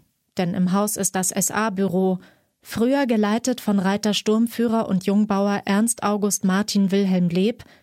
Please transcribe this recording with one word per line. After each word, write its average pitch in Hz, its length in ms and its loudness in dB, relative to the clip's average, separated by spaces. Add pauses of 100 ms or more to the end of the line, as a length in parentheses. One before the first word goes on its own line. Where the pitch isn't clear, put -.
(360)
denn 180 180 -2
im 180 180 0
Haus 202 240 0
ist 190 180 -2
das 185 160 -2
S-A-Büro, 190 880 0 (420)
früher 262 460 0
geleitet 233 540 0
von 208 180 0
Reiter 202 340 0
Sturmführer 226 760 0
und 180 180 -2
Jungbauer 202 580 2
Ernst 208 380 0
August 208 420 -2
Martin 196 460 0
Wilhelm 185 380 2
Leb, 190 360 -2 (180)